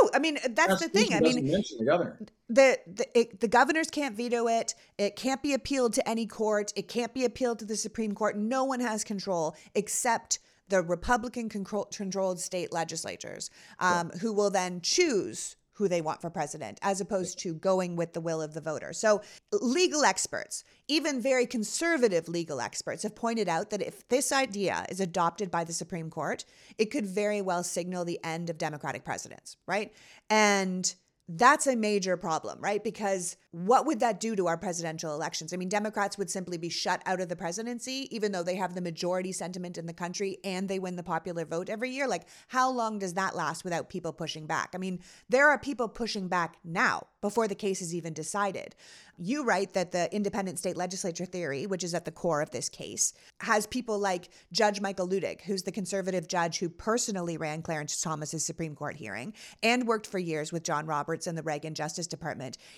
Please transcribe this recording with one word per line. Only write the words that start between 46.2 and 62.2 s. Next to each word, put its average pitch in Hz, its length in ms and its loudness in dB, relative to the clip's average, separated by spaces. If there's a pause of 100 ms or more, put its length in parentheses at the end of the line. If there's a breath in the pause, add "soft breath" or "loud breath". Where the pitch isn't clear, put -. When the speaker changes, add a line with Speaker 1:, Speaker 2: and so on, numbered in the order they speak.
Speaker 1:
back 170 360 0
now 170 420 0 (140)
before 220 260 2
the 196 80 -2
case 190 280 -2
is 165 120 -4
even 165 200 -6
decided. 190 600 -4 (420 loud breath)
You 254 280 -4
write 196 300 2
that 180 180 -2
the 175 200 0
independent 190 460 -2
state 180 180 -4
legislature 180 500 -4
theory, 165 400 -4
which 185 180 -2
is 170 100 -2
at 170 120 -4
the 180 40 -8
core 165 300 0
of 160 100 -2
this - 200 -6
case, - 420 -2 (280 soft breath)
has 208 260 4
people 220 320 -2
like 190 320 0 (200 soft breath)
Judge 202 300 4
Michael 196 280 -2
Luttig, 160 340 -2
who's 190 200 -2
the - 100 -6
conservative 185 540 -2
judge 170 320 0
who 170 120 -2
personally 190 640 -2
ran 156 260 -4
Clarence 151 380 -4
Thomas's 156 440 -4
Supreme 160 300 -6
Court 143 220 -8
hearing 120 380 -8 (280 loud breath)
and 240 240 4
worked 220 200 0
for 196 120 -6
years 160 340 -4
with 165 120 -4
John 151 220 -2
Roberts 151 400 -2
and 170 100 -2
the 160 60 -4
Reagan 151 320 -4
Justice 160 320 -4
Department. 135 500 -8 (220 loud breath)